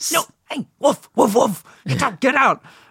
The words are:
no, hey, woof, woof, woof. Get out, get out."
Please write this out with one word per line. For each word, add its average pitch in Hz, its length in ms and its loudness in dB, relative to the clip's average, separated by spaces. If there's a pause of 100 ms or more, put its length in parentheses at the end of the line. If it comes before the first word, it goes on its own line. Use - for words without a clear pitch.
(120)
no, 330 140 -2 (260)
hey, 269 160 -10 (120)
woof, 269 360 -2
woof, 226 200 2
woof. 220 280 0 (240)
Get 131 160 -2
out, 226 160 -4
get 262 160 0
out." 240 260 2 (300)